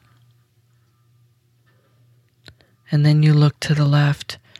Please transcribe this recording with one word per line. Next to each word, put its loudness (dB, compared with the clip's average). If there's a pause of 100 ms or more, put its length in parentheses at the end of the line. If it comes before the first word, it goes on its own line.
(3000)
And 0
then 2
you 2
look 0
to -4
the -2
left -2 (220)